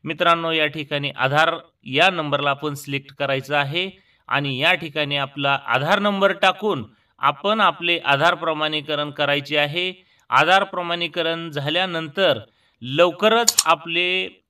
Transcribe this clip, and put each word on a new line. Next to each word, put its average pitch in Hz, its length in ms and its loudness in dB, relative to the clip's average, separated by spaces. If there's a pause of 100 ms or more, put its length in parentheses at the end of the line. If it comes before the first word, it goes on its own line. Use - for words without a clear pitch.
मित्रांनो, 165 480 0
या 156 160 0
ठिकाणी 143 420 -6
आधार 151 460 2 (280)
या 143 260 2
नंबरला 143 400 0
आपण 143 240 -2
सिलेक्ट 139 400 -8
करायचं 139 420 -4
आहे 151 340 -2 (380)
आणि 135 320 -2
या 165 140 4
ठिकाणी 151 440 -4
आपला 139 480 -2
आधार 143 340 2
नंबर 196 320 2
टाकून 185 540 0 (340)
आपण 147 420 0
आपले 170 440 0
आधार 143 300 4
प्रमाणीकरण 151 760 -4
करायचे 143 460 -2
आहे. 175 480 -4 (240)
आधार 160 340 6
प्रमाणीकरण 170 880 -4
झाल्यानंतर 160 880 -2 (420)
लवकरच 180 840 2
आपले 180 840 0